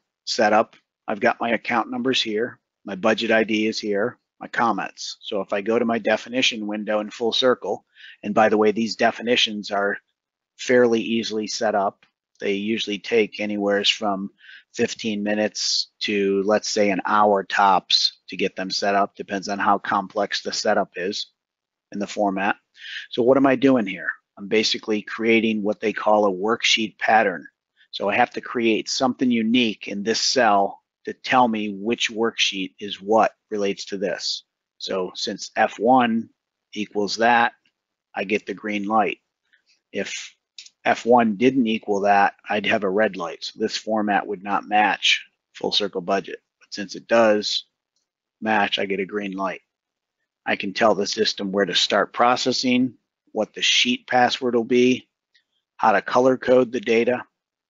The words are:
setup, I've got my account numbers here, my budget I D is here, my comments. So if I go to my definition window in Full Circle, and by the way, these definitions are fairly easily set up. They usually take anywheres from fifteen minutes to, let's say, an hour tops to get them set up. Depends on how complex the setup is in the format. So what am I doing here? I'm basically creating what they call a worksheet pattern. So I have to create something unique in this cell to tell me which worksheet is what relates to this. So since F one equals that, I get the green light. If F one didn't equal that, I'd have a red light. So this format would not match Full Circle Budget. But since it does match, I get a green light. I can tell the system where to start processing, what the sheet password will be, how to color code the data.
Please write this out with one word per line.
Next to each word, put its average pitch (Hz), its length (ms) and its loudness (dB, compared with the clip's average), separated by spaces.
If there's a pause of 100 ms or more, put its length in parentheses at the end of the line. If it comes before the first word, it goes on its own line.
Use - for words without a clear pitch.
(260)
setup, 107 500 2 (320)
I've 107 120 -6
got 117 220 0
my 117 80 -2
account 117 400 -2
numbers 123 320 -2
here, 117 380 -4 (260)
my 98 100 -8
budget 110 360 0
I 110 120 4
D 107 240 0
is 110 120 -4
here, 104 380 -2 (220)
my 98 80 -14
comments. - 720 -4
So 101 200 -6
if 95 120 -6
I 101 80 -2
go 110 160 0
to 120 80 0
my 117 140 0
definition 113 680 -2
window 107 320 -4
in 107 100 -6
Full 113 240 -2
Circle, 120 520 -2 (380)
and 104 100 -4
by 110 160 6
the 107 80 4
way, 107 140 4
these 107 240 -4
definitions 113 760 0
are 101 260 -2 (600)
fairly 123 440 4
easily 107 460 -4
set 107 280 -2
up. 101 300 -2 (340)
They 101 140 -2
usually 104 460 -4
take 107 400 0
anywheres 101 500 0
from 101 420 -4 (420)
fifteen 110 500 -4
minutes 104 680 -2 (120)
to, 98 420 0
let's 104 260 0
say, 104 200 2
an 90 160 -2
hour 104 380 4
tops - 760 2 (100)
to 98 80 -12
get 95 180 -2
them 95 160 -8
set 101 240 -2
up. 101 200 0
Depends 98 340 -8
on 101 100 -6
how 101 180 2
complex 101 640 -4
the 104 120 -8
setup 101 420 0
is 92 320 -6 (640)
in 101 80 -10
the 98 80 -6
format. 98 480 -2 (540)
So - 140 -2
what 131 140 6
am 135 80 4
I 135 100 4
doing 127 300 4
here? 92 240 -8 (280)
I'm 101 100 -14
basically 107 540 0
creating 110 640 0
what 104 180 -4
they 107 100 -2
call 107 340 2
a 98 60 2
worksheet 107 640 -2
pattern. 104 500 2 (440)
So - 160 -6
I 101 80 0
have 120 160 2
to 113 100 -8
create 113 460 0
something 127 420 0
unique 113 600 0
in 101 140 -8
this 110 180 0
cell 104 600 2 (240)
to 107 80 -8
tell 127 340 2
me 107 220 -4
which 104 420 -4
worksheet 104 680 -2
is 92 220 -12
what 104 320 2 (160)
relates 101 360 -4
to 101 120 -8
this. - 460 -6 (340)
So 92 380 -6
since - 400 -8
F 110 240 0
one 113 500 2 (440)
equals 104 440 -4
that, 117 360 4 (600)
I 104 80 -4
get 101 220 -4
the 104 80 -8
green 104 320 -8
light. 104 340 0 (720)
If - 440 -10 (500)
F 117 200 0
one 117 300 4
didn't 123 320 2
equal 107 340 -2
that, 101 340 4 (120)
I'd 101 200 -2
have 110 160 0
a 98 60 -2
red 98 280 0
light. 85 260 -8
So - 160 -14
this 107 160 -4
format 104 520 -2
would 95 160 -8
not 101 240 -4
match - 580 0 (280)
Full - 180 -4
Circle 95 300 -2
Budget. 87 400 -4 (180)
But - 140 -20
since 98 220 -12
it 80 120 -16
does 110 580 2 (760)
match, 107 380 0
I 107 80 -2
get 95 140 -4
a 98 60 -4
green 101 280 -8
light. 95 280 -6 (840)
I 110 100 -2
can 98 180 -8
tell 107 220 2
the 98 120 -2
system 101 440 -2
where 101 140 2
to 87 100 -4
start - 380 0
processing, 123 800 0 (380)
what 107 220 -4
the 92 80 -10
sheet - 460 0
password 123 480 2
will 117 80 2
be, 123 440 2 (720)
how 113 140 4
to 98 100 2
color 131 360 2
code 127 340 4
the 123 80 -6
data. 117 440 0 (460)